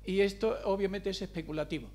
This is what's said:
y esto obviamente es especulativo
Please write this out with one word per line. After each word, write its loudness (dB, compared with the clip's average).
y 2
esto 4
obviamente 0
es -4
especulativo -4